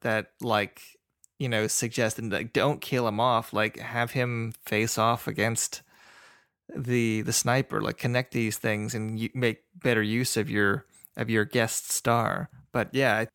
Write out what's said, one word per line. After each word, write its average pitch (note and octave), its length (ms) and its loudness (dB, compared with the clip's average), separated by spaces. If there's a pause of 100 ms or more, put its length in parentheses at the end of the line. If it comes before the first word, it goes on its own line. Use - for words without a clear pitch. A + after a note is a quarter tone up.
that, A2 300 -2 (100)
like, G#2+ 400 0 (580)
you C3+ 80 -2
know, A2 200 2
suggested, A2+ 640 -2
like, G2+ 180 -4
"Don't C#3+ 300 2
kill B2 260 0
him G#2 120 -2
off, A#2 340 2
like, G#2+ 240 0
have A#2 320 -4
him A#2+ 440 -2 (120)
face A2 320 0
off A#2 300 2
against A2+ 560 -2 (920)
the, A#2 460 0
the A#2+ 120 -4
sniper, B2 480 0
like, G#2+ 160 -4
connect B2 360 -2
these A2+ 240 0
things G#2+ 360 -2
and A2 260 -4
y-, A2+ 140 -2
make A#2+ 300 0 (120)
better A#2+ 260 2
use A2+ 340 0
of G#2+ 140 0
your, G2+ 360 2 (300)
of A#2 140 -4
your A2 160 4
guest - 460 0
star." - 580 0 (220)
But A2 220 0
yeah, B2+ 240 4
I, A2+ 180 0